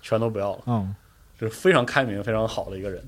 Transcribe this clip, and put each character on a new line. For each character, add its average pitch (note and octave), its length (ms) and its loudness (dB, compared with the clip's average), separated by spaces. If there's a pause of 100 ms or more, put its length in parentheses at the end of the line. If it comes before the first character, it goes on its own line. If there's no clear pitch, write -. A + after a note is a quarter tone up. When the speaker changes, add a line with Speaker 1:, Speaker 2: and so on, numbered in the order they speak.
Speaker 1:
全 - 180 2
都 A#2 100 2
不 G#2+ 100 -4
要 G2 160 -2
了。 - 100 -16
Speaker 2:
嗯。 G#2 280 0 (460)
Speaker 1:
就 A2+ 80 -4
是 A2 60 -4
非 - 180 2
常 C3 140 6
开 C3+ 180 2
明、 G#2 180 -2
非 A2 120 -2
常 A2 120 2
好 - 240 -4
的 F#2+ 80 -8
一 F#2 40 -8
个 G2+ 80 -4
人 F2 180 -8